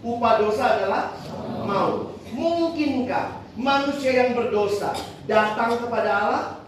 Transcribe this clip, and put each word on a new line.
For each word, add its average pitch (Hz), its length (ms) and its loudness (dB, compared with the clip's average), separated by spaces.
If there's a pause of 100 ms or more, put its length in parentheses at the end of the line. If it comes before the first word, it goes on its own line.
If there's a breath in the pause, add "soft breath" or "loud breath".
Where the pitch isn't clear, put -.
Upah 233 360 4
dosa 214 400 2
adalah 190 360 -2 (480)
maut. - 480 0 (180)
Mungkinkah 302 1080 0 (160)
manusia 277 560 2
yang 247 240 4
berdosa 208 560 0 (320)
datang 233 560 2
kepada 220 320 -2
Allah? - 300 0 (240)